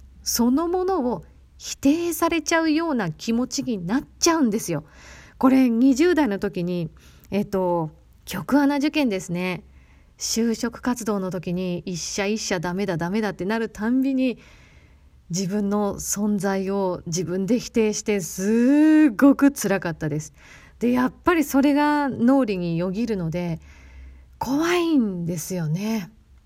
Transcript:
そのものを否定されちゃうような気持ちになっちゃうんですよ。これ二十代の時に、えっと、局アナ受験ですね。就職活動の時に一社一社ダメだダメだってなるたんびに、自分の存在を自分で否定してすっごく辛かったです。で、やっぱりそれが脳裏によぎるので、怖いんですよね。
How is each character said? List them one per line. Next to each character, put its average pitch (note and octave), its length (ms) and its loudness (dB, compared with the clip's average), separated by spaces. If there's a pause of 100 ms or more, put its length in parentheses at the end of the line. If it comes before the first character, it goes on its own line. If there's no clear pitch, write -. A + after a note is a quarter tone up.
(220)
そ A#3+ 300 0
の D#4+ 160 2
も F4+ 180 -2
の F#4 260 0
を F3 140 -6 (320)
否 - 200 -12
定 E4 360 2
さ E4 140 0
れ E4 140 0
ち E4 120 -2
ゃ E4 80 4
う D#4+ 100 2
よ E4 180 0
う C#4+ 60 -2
な F3+ 160 -2
気 - 200 -6
持 A#3+ 160 0
ち B3+ 160 -6
に G#3+ 220 -4
な A3 140 0
っ D#4 40 -4 (160)
ち - 80 4
ゃ E4 100 4
う D#4 60 2
ん A#3 60 4
で G3 100 0
す - 120 -6
よ。 D3 120 -2 (540)
こ C4 120 4
れ C4 200 6
二 A#3+ 260 4
十 E4+ 200 4
代 D4 120 2
の G3 120 -2
時 F#3 240 -4
に、 F3 260 -2 (420)
え G3 100 0
っ G3+ 40 -2
と、 F3 460 0 (340)
局 F#3+ 340 -2
ア C#4+ 60 4
ナ C#4+ 120 0
受 C#4+ 120 0
験 D4 180 0
で F#3+ 120 -2
す F3+ 120 -10
ね。 F3+ 320 -4 (540)
就 A3+ 380 -2
職 A#3 260 -6
活 A#3+ 240 -4
動 G#3 140 0
の F#3 100 -4
時 F3 240 -6
に F3+ 320 -4
一 F3+ 120 -8
社 - 280 -6
一 G#3+ 140 -2
社 F#3+ 200 -2
ダ F3 140 -4
メ G3+ 120 -4
だ F#3 120 -2
ダ E3+ 120 -4
メ G#3+ 120 -2
だ G#3 80 -2
っ F3+ 40 -6
て F3 120 -8
な A3 140 -2
る A3 100 -4
た G#3+ 200 -6
ん C4 120 2
び C4+ 140 0
に、 B3+ 240 0 (920)
自 F3+ 180 -4
分 G3+ 220 -2
の G#3 260 0
存 G#3 420 -2
在 F#3+ 340 -2
を F#3+ 340 -2
自 F3 180 -4
分 F#3 220 -4
で A3+ 140 2
否 - 100 -10
定 A3 240 2
し G#3 80 -8
て G#3 200 -2
す C4+ 920 4
っ G3 40 -6
ご C4+ 200 6
く C#4 160 4
辛 G3 280 -2
か E3+ 120 -4
っ D#3+ 40 -6
た D#3 140 -4
で D3+ 100 -4
す。 - 140 -12 (460)
で、 A#3+ 120 0
や B3 140 2
っ - 80 -4 (100)
ぱ F4+ 120 4
り D#4+ 80 2
そ C#4 180 0
れ C#4+ 120 4
が D4 360 2
脳 B3+ 320 4
裏 G#3 140 0
に F3 220 -2
よ F#3 140 -2
ぎ A3 140 -4
る A3+ 100 -2
の E3+ 140 -4
で、 E3+ 300 -4 (800)
怖 D#4 340 0
い E4 240 2
ん F#3+ 280 0
で E3+ 120 -4
す F#3+ 180 -8
よ E3+ 120 -2
ね。 G3 440 -4 (340)